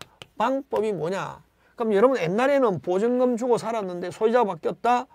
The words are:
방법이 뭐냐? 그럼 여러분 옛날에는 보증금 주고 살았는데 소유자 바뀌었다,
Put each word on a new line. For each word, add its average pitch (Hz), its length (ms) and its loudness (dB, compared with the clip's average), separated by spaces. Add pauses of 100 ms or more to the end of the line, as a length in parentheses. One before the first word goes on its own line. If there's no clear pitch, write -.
(360)
방법이 220 560 -2
뭐냐? 160 500 -2 (340)
그럼 220 180 0
여러분 233 240 4
옛날에는 220 600 2
보증금 240 560 0
주고 233 200 0
살았는데 185 540 -6
소유자 226 340 2
바뀌었다, 214 720 -2